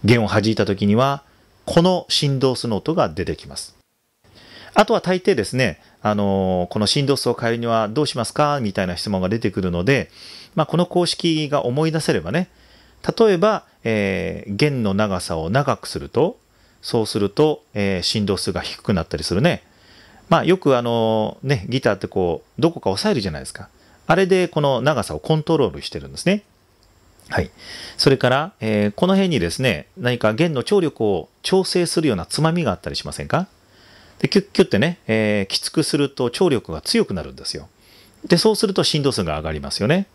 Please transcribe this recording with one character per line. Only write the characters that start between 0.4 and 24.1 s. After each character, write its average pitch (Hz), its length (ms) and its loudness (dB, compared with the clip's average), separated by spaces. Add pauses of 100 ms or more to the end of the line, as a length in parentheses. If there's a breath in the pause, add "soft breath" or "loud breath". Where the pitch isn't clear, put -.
い 113 80 2
た 104 100 2
時 101 220 0
に 104 100 4
は、 139 260 0 (440 soft breath)
こ 170 160 4
の 180 260 2
振 139 300 0
動 127 160 4
数 120 120 -6
の 107 120 0
音 160 160 -2
が 131 160 0
出 87 160 -4
て 85 100 -4
き - 100 -20
ま 69 120 -14
す。 - 180 -18 (960 loud breath)
あ 214 140 4
と 240 80 2
は 180 80 0
大 180 180 0
抵 202 140 2
で 104 100 0
す - 100 -8
ね、 123 280 0 (180 soft breath)
あ 107 140 0
の 95 560 2
ー、 - 20 -14
こ 113 60 -4
の 104 80 2
振 143 180 0
動 135 120 2
数 - 120 -2
を 117 100 0
変 120 120 -2
え - 20 0
る 117 60 -2
に 117 80 -6
は 113 220 0
ど 127 140 -2
う 139 40 0
し 139 100 -8
ま 117 80 -2
す - 80 -8
か？ 147 300 0
み 101 100 -2
た 98 120 -2
い - 20 -2
な 90 100 -6
質 - 140 -6
問 95 100 0
が 92 80 0
出 113 120 0
て 107 100 0
く 101 100 -4
る 90 100 0
の 87 140 -2
で、 127 260 0 (440 loud breath)
ま 156 100 0
あ、 - 20 -2
こ - 120 -2
の 175 80 2
公 180 180 0
式 156 460 -2
が 143 160 0
思 143 200 0
い 160 60 0
出 160 80 -2
せ 151 140 0
れ 95 80 0
ば 87 100 -6
ね、 180 160 -2 (680 soft breath)
例 220 140 6
え 175 60 2
ば、 202 260 0 (200 soft breath)
え 92 640 -2
ー、 101 80 -6
弦 139 260 0
の 98 120 0
長 98 260 0
さ 85 160 -6
を 80 140 -4
長 135 260 0
く - 120 -16
す - 120 -8
る 71 80 -12
と、 175 300 0 (420 soft breath)
そ - 220 -2
う 107 40 -2
す - 120 -6
る 101 100 2
と、 151 360 2 (100)
え 98 240 -2
ー、 85 40 -4
振 107 220 -2
動 95 120 0
数 - 160 -6
が 87 80 -4
低 - 200 -12
く 110 140 -2
な 85 80 0
っ - 40 -6
た - 100 -6
り - 80 -6
す 87 100 -2
る 104 80 0
ね。 151 220 0 (640 soft breath)
ま 165 120 4
あ、 - 40 -4
よ 185 140 4
く 135 180 2
あ 120 60 0
の 110 600 0
ー、 131 60 -6
ね、 98 200 -2
ギ 127 120 -2
タ 107 140 2
ー - 20 -2
っ - 20 -18
て - 80 -6
こ 90 380 -2
う、 - 160 -12
ど 165 100 4
こ - 100 -12
か 101 100 0
押 95 120 -4
さ 214 80 0
え 202 40 0
る 127 60 0
じ 98 80 -6
ゃ - 40 -4
な - 60 -8
い - 40 -12
で - 40 -14
す - 80 -18
か。 - 140 -18 (380 soft breath)
あ 165 80 2